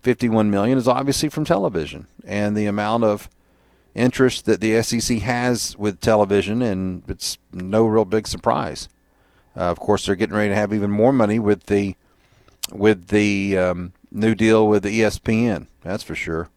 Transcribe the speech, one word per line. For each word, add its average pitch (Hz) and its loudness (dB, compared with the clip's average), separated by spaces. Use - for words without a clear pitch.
fifty-one 113 2
million 104 0
is 117 0
obviously 135 0
from 151 -4
television 143 -4
and 104 -2
the 107 0
amount 104 -2
of 104 0
interest 123 2
that 101 2
the 110 2
S 113 0
E 120 -2
C 117 -2
has 120 -2
with 101 -4
television, 104 2
and 95 -4
it's - -10
no 95 0
real 110 2
big 107 -4
surprise. - -4
Uh, 90 -4
of 87 -2
course, - 0
they're 101 0
getting 98 -2
ready 104 0
to 101 0
have 104 0
even 101 -2
more 110 4
money 110 2
with 104 0
the, 101 -2
with 101 2
the, 101 0
um, 90 -2
new 110 0
deal 110 4
with 104 2
the 101 -2
E 110 0
S 107 0
P 113 0
N. 101 -4
That's 95 -8
for - -10
sure. 80 -6